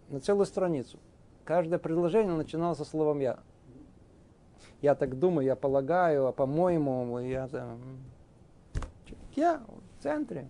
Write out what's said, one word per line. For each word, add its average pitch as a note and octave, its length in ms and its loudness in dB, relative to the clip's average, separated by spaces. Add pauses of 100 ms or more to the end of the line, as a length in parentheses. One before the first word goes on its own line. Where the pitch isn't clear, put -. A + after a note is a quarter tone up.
на C#3 100 -6
целую G3+ 260 2
страницу. F3 540 -2 (440)
Каждое E3 360 0
предложение F3 560 2
начиналось D#3+ 420 -2
со D3 80 -6
словом D3+ 340 0
"я". B2+ 200 0 (1400)
"Я C#3+ 120 6
так C3+ 240 -4
думаю", D#3 280 2
"я C3 100 2
полагаю", C#3 720 2
"а B2 40 0
по-моему", C#3 880 0
"я C3 280 -4
там". B2 320 -10 (1600)
Я D4+ 280 2 (340)
в - 60 -20
центре, C#4+ 460 -4